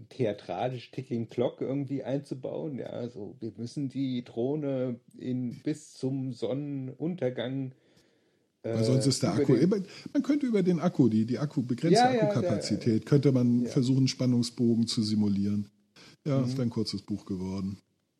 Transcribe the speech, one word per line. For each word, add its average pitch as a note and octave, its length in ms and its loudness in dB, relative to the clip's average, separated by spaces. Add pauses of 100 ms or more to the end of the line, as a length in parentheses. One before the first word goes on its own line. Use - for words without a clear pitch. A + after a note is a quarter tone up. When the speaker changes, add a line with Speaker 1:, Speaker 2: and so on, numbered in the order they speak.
(100)
Speaker 1:
theatralisch A2+ 800 -4
Ticking A#2 380 -6
Clock - 340 -2
irgendwie C3+ 400 -4
einzubauen. C#3 760 -6
Ja, A#2 300 -8
so, G#2 320 -12
wir A2 160 -8
müssen A#2+ 320 -6
die B2+ 360 -4
Drohne C3 760 -2 (160)
in, B2+ 460 -4
bis - 320 -6
zum C3 400 -4
Sonnenuntergang, C3 1400 -4 (880)
Speaker 2:
Weil A2+ 220 0
sonst B2+ 220 4
Speaker 1:
äh, - 20 6
Speaker 2:
ist C3 140 2
der F#2 100 2
Speaker 1:
über A#2+ 100 2
Speaker 2:
Akku C#3 120 6
Speaker 1:
den A2+ 80 4
Speaker 2:
immer, F#3+ 140 4 (360)
man C#4+ 100 2
könnte D4 240 0
über G#3+ 160 2
den F3 180 2
Akku, C#3+ 280 4
die, A2 160 4
die C3 140 -2
Akku, D3 240 -2
begrenzte D#3 420 4
Speaker 1:
Ja, B3+ 100 4
ja, A3+ 140 2
Speaker 2:
Akkukapazität, A2+ 760 0
Speaker 1:
der, - 40 -16
Speaker 2:
könnte C#3+ 240 6
man B2 300 4
Speaker 1:
ja. A#2 80 -4
Speaker 2:
versuchen, C3 380 4
Spannungsbogen A#2+ 800 2
zu - 160 -2
simulieren. G#2 680 0 (560)
Ja, C#3 140 2
das B2 80 0
Speaker 1:
Mhm. B2 40 -2
Speaker 2:
wäre C3 120 -2
ein A#2 60 0
kurzes G#2 300 -4
Buch - 240 -8
geworden. F#2+ 540 -6 (420)